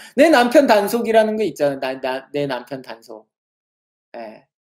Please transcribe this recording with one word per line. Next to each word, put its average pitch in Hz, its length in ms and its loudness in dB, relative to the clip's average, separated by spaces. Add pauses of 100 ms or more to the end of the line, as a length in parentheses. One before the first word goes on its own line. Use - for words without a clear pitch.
(160)
내 311 140 6
남편 262 360 4
단속이라는 214 680 2
거 220 80 -4
있잖아요. 143 360 -4
나, 131 200 -6
나, 131 320 -6
내 143 140 -4
남편 131 360 -8
단속. 113 460 -20 (880)
예. 113 300 -18 (160)